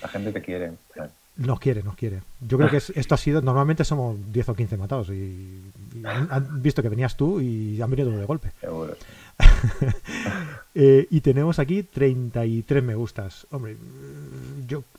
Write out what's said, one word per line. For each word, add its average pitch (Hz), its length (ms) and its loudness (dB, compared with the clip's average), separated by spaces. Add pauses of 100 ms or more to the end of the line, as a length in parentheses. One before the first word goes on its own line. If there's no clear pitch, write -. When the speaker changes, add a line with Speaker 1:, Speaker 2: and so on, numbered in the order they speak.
Speaker 1:
La - 80 -10
gente 101 240 -6
te - 80 -6
quiere, 87 320 -8 (200)
claro. - 180 -12 (260)
Speaker 2:
Nos 127 220 -2
quiere, 117 220 0
nos 98 140 -8
quiere. 101 240 -6 (260)
Yo 127 120 0
creo 147 120 6
que 147 80 2
es, - 140 -4
esto 147 240 0
ha - 20 6
sido, 147 240 2
normalmente 139 440 2
somos 123 320 -2 (140)
diez 113 180 0
o 117 40 0
quince 107 240 -2
matados 98 320 -4
y, 95 540 -10 (320)
y 113 100 -12
han, 131 240 -2
han 135 320 -4
visto 139 220 2
que 117 60 0
venías 110 260 -2
tú 175 240 0
y 110 420 -2
han 117 80 -2
venido 131 220 0
de 101 140 -2
golpe. 151 340 -4
Speaker 1:
Seguro. 82 340 -8 (460)
Speaker 2:
<laughs> - 340 8 (1040)
Eh, 135 360 10
y 156 100 4
tenemos 147 380 2
aquí 175 240 0
treinta 127 600 0
y 113 180 -2
tres 135 200 2
me 113 120 -2
gustas. 107 560 -8
Hombre, 117 240 -10 (920)
yo, 139 160 -6 (160)